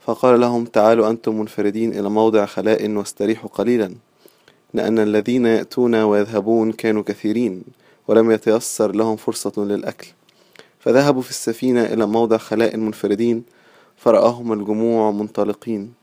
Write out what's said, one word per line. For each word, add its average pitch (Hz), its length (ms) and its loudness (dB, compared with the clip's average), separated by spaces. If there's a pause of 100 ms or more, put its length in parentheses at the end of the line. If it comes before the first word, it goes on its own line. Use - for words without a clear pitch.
فقال 120 400 2
لهم: 120 240 0
"تعالوا 110 460 4
أنتم 110 280 -4
منفردين 107 600 -4
إلى 101 120 -4
موضع 107 360 2
خلاء 107 440 -2
واستريحوا 104 600 -4
قليلاً، 107 440 -2 (800)
لأن 110 240 0
الذين 107 480 2
يأتون 113 480 0
ويذهبون 110 800 2
كانوا 107 300 -2
كثيرين، 104 600 -4 (460)
ولم 113 220 4
يتيسر 110 640 0
لهم 110 240 0
فرصة - 400 -6
للأكل." 101 500 -6 (720)
فذهبوا 131 440 2
في - 80 -12
السفينة 120 540 -2
إلى 110 220 0
موضع 110 300 2
خلاء 110 400 -2
منفردين، 110 680 -2 (520)
فرآهم 117 560 2
الجموع 107 580 0
منطلقين 104 840 -6 (100)